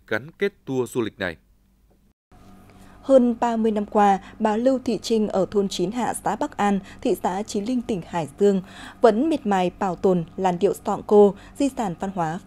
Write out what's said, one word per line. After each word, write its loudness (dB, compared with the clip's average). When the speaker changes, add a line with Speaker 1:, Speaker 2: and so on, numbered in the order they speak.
Speaker 1:
gắn -6
kết -4
tour -4
du -4
lịch -6
này. -6
Speaker 2:
Hơn 4
ba 0
mươi 0
năm -4
qua, 4
bà 0
Lưu 2
Thị -2
Trinh 0
ở 0
thôn 0
Chín -4
Hạ, -4
xã -2
Bắc -6
An, 0
thị 0
xã -4
Chí -6
Linh, -4
tỉnh -6
Hải -6
Dương 4
vẫn 4
miệt -2
mài 0
bảo -4
tồn 2
làn -2
điệu 0
sọng -4
cô, 6
di 0
sản -4
văn -6
hóa -4